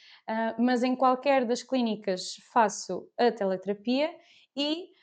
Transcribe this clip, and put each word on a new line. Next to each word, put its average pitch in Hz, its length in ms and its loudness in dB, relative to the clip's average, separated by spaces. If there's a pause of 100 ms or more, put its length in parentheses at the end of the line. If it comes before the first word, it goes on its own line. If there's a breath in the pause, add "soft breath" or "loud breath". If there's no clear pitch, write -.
(280 soft breath)
ah, 226 320 -2
mas 247 240 4
em 254 120 2
qualquer 254 500 2
das 240 180 -2
clínicas 214 720 -4 (180)
faço 202 640 0
a 240 140 4
teleterapia 202 800 -2 (460 soft breath)
e, 311 320 -4 (160 soft breath)